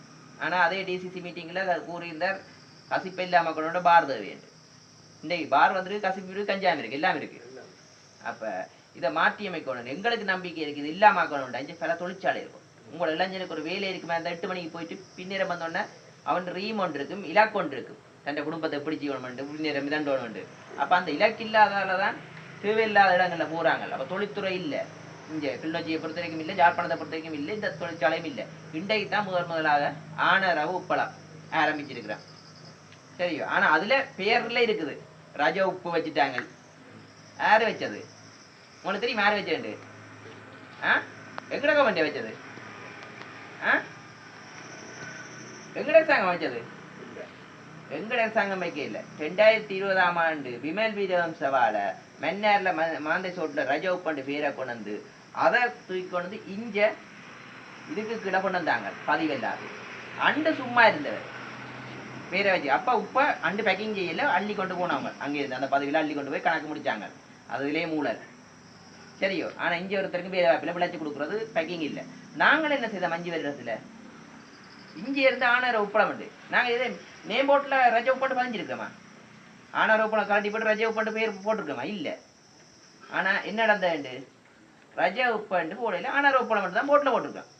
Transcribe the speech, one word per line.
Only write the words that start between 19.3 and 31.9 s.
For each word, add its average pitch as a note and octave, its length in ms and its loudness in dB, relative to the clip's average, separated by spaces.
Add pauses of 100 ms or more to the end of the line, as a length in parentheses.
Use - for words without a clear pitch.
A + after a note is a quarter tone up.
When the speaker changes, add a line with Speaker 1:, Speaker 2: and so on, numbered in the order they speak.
Speaker 1:
பின்னிரம் D3 380 -2
மிதண்டோணும்னு. C3+ 560 -2 (320)
அப்ப C#3+ 200 2
அந்த F3+ 140 0
இலக்கு A3 340 2
இல்லாதால G3+ 540 4
தான் G#3 180 0 (460)
தேவையில்லாத G#3 540 6
இடங்கள்ல E3+ 380 2
போறாங்க. D#3 360 2
அப்ப C3+ 140 -4
தொழில்துறை G3 500 -2
இல்ல. D3+ 300 -4 (460)
இங்க D3+ 180 -2
கிளிநொச்சியை D#3+ 520 -2
பொறுத்த D#3+ 200 -6
வரைக்கும் D#3+ 200 -6
இல்ல, D#3+ 120 -6
யாழ்ப்பாணத்தை E3+ 460 4
பொறுத்த D#3+ 180 -6
வரைக்கும் D#3+ 160 -8
இல்ல, D3+ 200 -4
இந்த G3+ 280 -4
தொழிற்சாலையும் E3 440 0
இல்ல. A#2+ 200 -8 (280)
இன்றைக்கு G3 360 -2
தான் G3+ 160 0
முதல் F3+ 220 0
முதலாக D3+ 460 2 (260)
ஆனரவு E3+ 560 4
உப்பளம் C#3+ 360 0 (420)
ஆரம்பிச்சிருக்கிறான். C3+ 720 -2 (960)